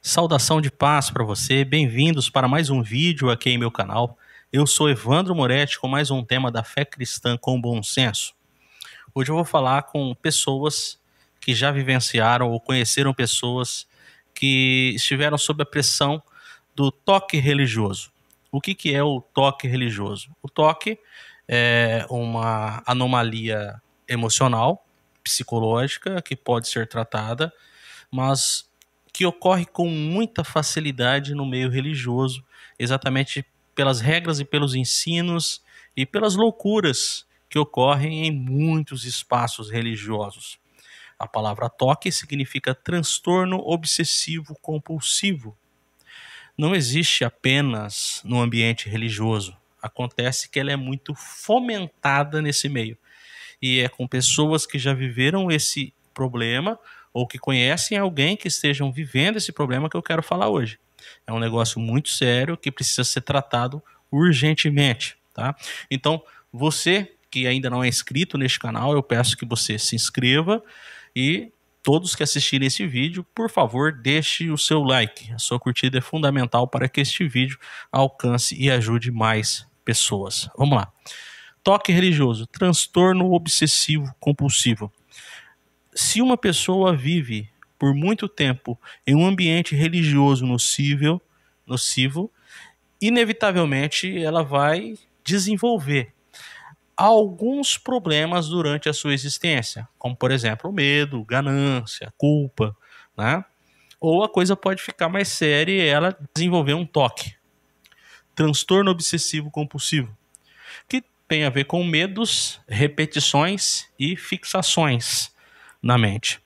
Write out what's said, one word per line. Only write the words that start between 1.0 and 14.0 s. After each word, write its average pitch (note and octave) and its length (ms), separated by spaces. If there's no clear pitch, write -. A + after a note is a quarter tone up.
pra A#2+ 140
você, C3 400
bem-vindos C3+ 680
para C3 160
mais C#3+ 240
um C3 100
vídeo C3+ 480
aqui A#2+ 220
em A#2+ 80
meu A#2 140
canal. G#2+ 440
Eu C#3 120
sou D3+ 240
Evandro D3 460
Moretti C#3 460
com C3 80
mais C#3 240
um C3 120
tema B2+ 240
da A#2 140
fé C#3 220
cristã - 520
com B2+ 240
bom A#2 220
senso. - 500
Hoje C3+ 200
eu - 20
vou E3+ 100
falar C#3 380
com C3+ 320
pessoas D3 800
que - 120
já C3 200
vivenciaram B2 760
ou A#2 120
conheceram C3 520
pessoas A#2+ 720